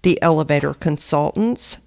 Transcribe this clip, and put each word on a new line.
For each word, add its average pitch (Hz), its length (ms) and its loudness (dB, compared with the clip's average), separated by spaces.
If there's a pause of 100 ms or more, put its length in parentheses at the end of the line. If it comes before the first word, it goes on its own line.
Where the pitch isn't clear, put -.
The 180 200 2
Elevator 147 520 2
Consultants 160 1120 -2